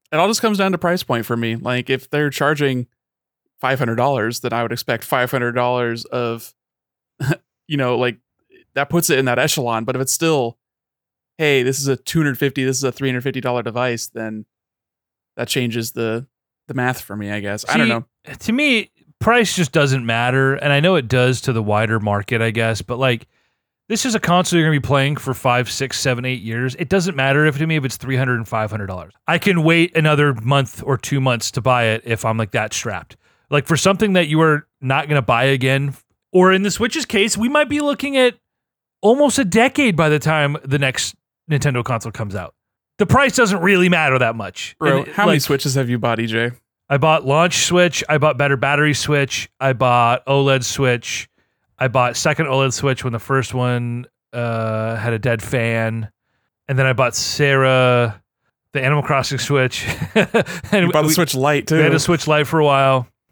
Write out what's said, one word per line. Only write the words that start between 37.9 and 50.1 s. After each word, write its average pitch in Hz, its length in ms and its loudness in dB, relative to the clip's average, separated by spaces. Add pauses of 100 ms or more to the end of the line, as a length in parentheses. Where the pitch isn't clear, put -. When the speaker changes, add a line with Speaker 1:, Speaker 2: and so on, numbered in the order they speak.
Speaker 2:
at 254 200 2 (640)
almost 262 380 4
a 254 60 2
decade 226 500 2
by 156 140 2
the 151 100 2
time 151 440 0
the 135 140 -2
next 135 380 -2 (340)
Nintendo 131 340 0
console 113 280 -4
comes 101 240 -8
out. 90 180 -10 (460)
The - 80 2
price 262 280 4
doesn't 202 260 2
really 185 280 4
matter 151 300 4
that 117 160 2
much. 98 420 -10
Speaker 1:
Bro, 139 260 2
Speaker 2:
And, - 100 -10
Speaker 1:
how 208 120 2
many 160 120 4
Speaker 2:
like, 139 40 2
Speaker 1:
Switches 139 340 0
have 131 140 0
you 123 80 0
bought, 117 220 0
E 117 80 -2
J? 117 240 -2 (380)
Speaker 2:
I 143 80 2
bought 156 280 2
launch 160 400 2
Switch. 175 440 2
I 151 80 2
bought 143 200 2
better 139 200 0
battery 143 360 2
Switch. - 560 -2 (100)
I 135 140 2
bought 120 540 2